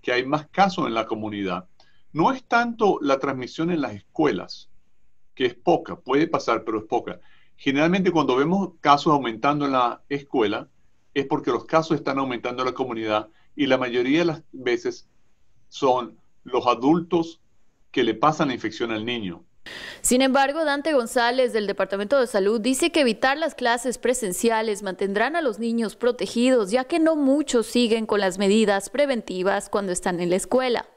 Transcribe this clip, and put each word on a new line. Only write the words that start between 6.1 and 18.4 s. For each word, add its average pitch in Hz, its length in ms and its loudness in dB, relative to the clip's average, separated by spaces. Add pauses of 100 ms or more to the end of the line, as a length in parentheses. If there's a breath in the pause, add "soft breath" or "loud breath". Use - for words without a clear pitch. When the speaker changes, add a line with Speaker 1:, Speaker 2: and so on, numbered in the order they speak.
Speaker 1:
pasar, 120 380 -2
pero 110 140 -4
es - 40 -10
poca. 101 380 -6 (340 soft breath)
Generalmente 170 560 2
cuando 135 240 2
vemos 170 360 0 (100)
casos 147 320 4
aumentando 143 520 0
en 139 60 -2
la 123 380 0
escuela, 127 580 -2 (460)
es 135 140 -2
porque 147 240 -2
los 117 120 -2
casos 160 320 0
están 139 240 -4
aumentando 123 420 -4
en 127 60 0
la 123 60 -2
comunidad 110 560 -2 (260 soft breath)
y 143 120 0
la 131 100 4
mayoría 127 420 0
de 175 60 2
las 151 260 -4
veces 123 560 -6 (600)
son 123 500 -2 (260)
los 123 240 -2
adultos 165 720 0 (500)
que 131 120 0
le 113 100 0
pasan 151 340 2